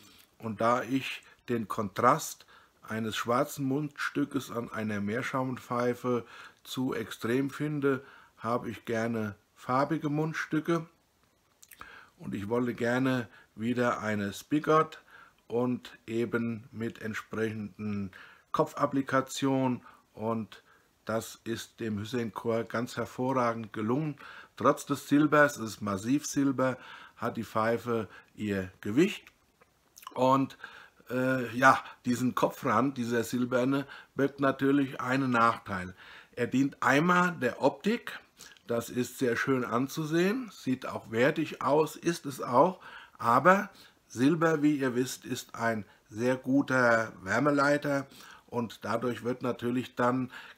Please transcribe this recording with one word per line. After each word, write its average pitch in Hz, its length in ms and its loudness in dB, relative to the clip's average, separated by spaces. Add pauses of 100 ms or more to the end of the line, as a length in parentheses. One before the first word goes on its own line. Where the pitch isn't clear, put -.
(380)
Und 110 220 -6
da 120 220 4
ich 123 400 -4 (260)
den 117 200 -2
Kontrast 120 760 0 (380)
eines 110 340 -6
schwarzen 135 480 0
Mundstückes 139 840 -4
an 120 200 -6
einer 107 300 -4
Meerschaumpfeife 123 1300 -2 (380)
zu 131 280 -4
extrem 123 580 -2
finde, 143 540 -2 (320)
habe 113 320 -2
ich - 160 -12
gerne 113 520 -2 (180)
farbige 143 560 0
Mundstücke. 160 760 -2 (1300)
Und 151 160 -10
ich 98 160 -6
wollte 120 240 0
gerne 123 560 0 (240)
wieder 120 460 0
eine 104 340 -2
Spigot 156 680 2 (460)
und 120 580 -2
eben 113 640 -2
mit 110 300 -8
entsprechenden 107 1080 -6 (420)
Kopfapplikation, 135 1300 0 (320)
und 110 500 -6 (440)
das 110 380 -6
ist - 360 -8
dem 110 180 -4
Hüseyin 113 360 -4
Kor 117 300 -2
ganz 120 340 -6
hervorragend 120 720 -2
gelungen. 131 440 -2 (420)
Trotz 113 260 2
des 135 240 -6
Silbers, 147 480 6
es 113 140 -6
ist - 100 -12
Massivsilber, 127 960 0 (400)
hat 117 220 -6
die 113 40 -4
Pfeife 113 640 -2 (280)
ihr 98 360 -4 (120)
Gewicht. 147 420 2 (880)
Und, 131 460 2 (500)
äh, 127 480 -2
ja, 131 260 8 (220)
diesen 123 300 0
Kopfrand, 131 640 2
dieser 117 260 0
silberne, 127 600 0 (280)
birgt 135 260 0
natürlich 139 600 2
einen 131 300 0
Nachteil. 113 640 2 (400)
Er 120 100 0
dient 135 360 0
einmal 175 500 4
der 127 300 -4
Optik, - 580 -2 (460)
das 117 220 -2
ist 120 300 -4
sehr 123 180 2
schön 127 280 2
anzusehen, 165 880 0
sieht - 340 -4
auch - 240 -10
wertig 147 500 2
aus, 151 360 2
ist - 280 -2
es 139 160 -8
auch, 147 380 4 (400)
aber 147 500 6 (380)
Silber, 156 560 2
wie 151 140 4
ihr 135 180 -2
wisst, 123 300 -2
ist - 320 -8
ein 110 280 -2 (240)
sehr 120 280 0
guter 127 840 2
Wärmeleiter 139 840 2 (400)
und 117 380 -6
dadurch 113 400 -2
wird 123 180 -4
natürlich 120 540 -4
dann 123 340 2 (280)